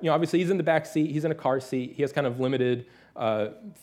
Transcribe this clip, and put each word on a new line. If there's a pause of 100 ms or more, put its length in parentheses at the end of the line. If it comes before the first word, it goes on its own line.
You
know,
obviously
he's
in
the
back
seat.
He's
in
a
car
seat.
He
has
kind
of
limited, (280)
uh, (340)